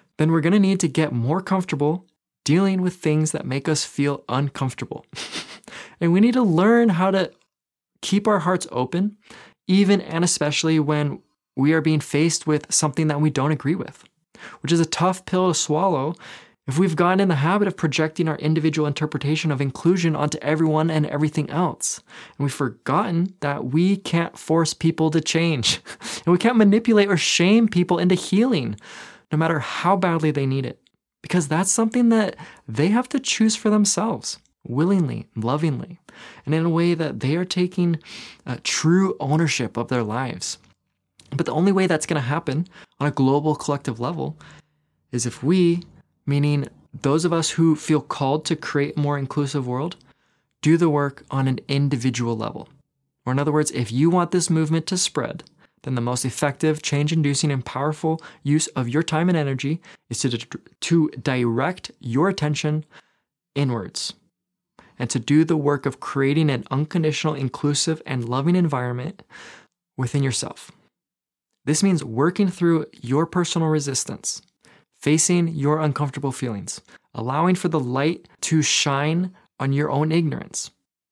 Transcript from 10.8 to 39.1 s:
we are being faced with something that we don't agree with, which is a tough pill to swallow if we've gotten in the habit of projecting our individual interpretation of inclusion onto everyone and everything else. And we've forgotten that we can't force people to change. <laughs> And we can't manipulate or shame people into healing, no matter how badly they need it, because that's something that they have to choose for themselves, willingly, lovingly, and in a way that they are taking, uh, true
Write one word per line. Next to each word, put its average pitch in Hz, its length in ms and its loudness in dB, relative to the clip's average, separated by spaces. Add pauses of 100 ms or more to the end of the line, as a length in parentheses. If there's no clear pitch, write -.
we 139 160 4
are 160 80 4
being 156 200 2
faced 156 460 0
with 151 260 -2
something 156 360 0
that 147 120 0
we 151 100 4
don't 139 200 0
agree 147 240 -2
with, - 300 -10 (560)
which - 120 -2
is 170 80 4
a 165 60 4
tough 180 380 -2
pill 185 240 0
to 170 60 2
swallow 156 600 0 (520)
if 135 120 -2
we've 175 180 2
gotten 180 240 4
in 196 80 2
the 165 80 2
habit 185 320 2
of 165 80 -4
projecting 160 520 0
our 151 100 -2
individual 156 500 0
interpretation 151 640 -2
of 135 80 -2
inclusion 165 560 0
onto 143 220 -2
everyone 156 520 2
and 156 160 2
everything 147 420 -2
else. - 540 -4 (340)
And 139 80 -2
we've 135 80 -2
forgotten 170 880 -2
that 143 260 -4
we 170 300 2
can't 170 400 -2
force 160 380 0
people 160 360 0
to 156 100 2
change. 160 680 0
<laughs> - 40 -18 (360)
And 170 60 4
we 180 60 6
can't 233 180 2
manipulate 214 520 6
or 196 80 2
shame 208 520 4
people 175 320 2
into 180 160 4
healing, 185 580 0 (560)
no 151 80 0
matter 160 220 2
how 180 360 0
badly 165 360 2
they 139 120 -2
need 135 220 -2
it, - 140 -10 (420)
because 170 240 0
that's 165 240 0
something 226 380 2
that 220 260 2 (320)
they 139 220 2
have 240 220 2
to 269 100 -2
choose 220 340 2
for - 160 0
themselves, 208 720 0 (280)
willingly, 147 680 0
lovingly, 127 600 -2 (460)
and 143 100 0
in 160 100 0
a 170 60 2
way 170 240 2
that 151 260 -4
they 135 160 0
are 180 80 -2
taking, 180 540 0 (480)
uh, 123 160 -6
true 185 580 2